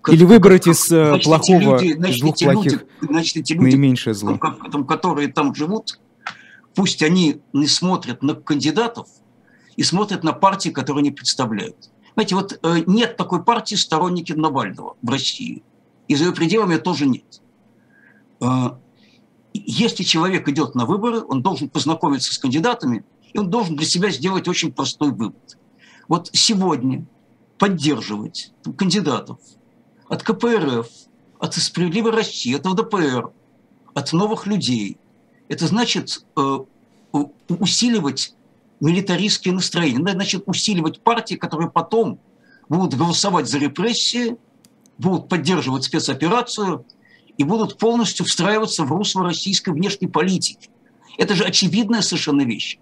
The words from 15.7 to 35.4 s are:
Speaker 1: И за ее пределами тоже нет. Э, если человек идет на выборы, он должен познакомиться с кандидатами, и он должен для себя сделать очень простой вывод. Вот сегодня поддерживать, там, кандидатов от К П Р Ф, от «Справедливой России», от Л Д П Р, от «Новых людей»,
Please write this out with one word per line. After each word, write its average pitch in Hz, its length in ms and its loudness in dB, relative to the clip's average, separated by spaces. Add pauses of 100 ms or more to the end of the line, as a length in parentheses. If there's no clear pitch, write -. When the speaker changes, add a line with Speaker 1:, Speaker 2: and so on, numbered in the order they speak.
Speaker 1:
И 151 80 0
за 143 100 2
ее 180 80 0
пределами 175 440 0
тоже 156 300 -2
нет. - 360 -4 (1000)
Э, 127 300 0 (840)
если 180 520 -2
человек 165 440 0
идет 143 280 -2
на 120 100 0
выборы, 214 360 -2
он 127 200 -4
должен 151 260 -2
познакомиться 151 640 -2
с - 60 -8
кандидатами, 143 680 -2 (280)
и 220 60 -6
он 196 120 -2
должен 196 240 -2
для 147 120 -4
себя 175 240 0
сделать 165 360 -4
очень 170 240 -2
простой 143 400 -4
вывод. - 480 -8 (480)
Вот 165 260 -4
сегодня 156 720 0 (540)
поддерживать, 139 960 -2 (100)
там, - 100 -10
кандидатов 160 680 -2 (680)
от - 140 -6
К 226 100 -2
П 233 220 0
Р 143 260 0
Ф, 117 60 -8 (540)
от - 140 -6
«Справедливой 175 580 -2
России», 208 420 -2
от 143 120 -6
Л 185 80 0
Д 220 100 0
П 220 140 -4
Р, 127 320 -2 (640)
от 131 180 -6
«Новых 214 340 -2
людей», 127 500 -4 (520)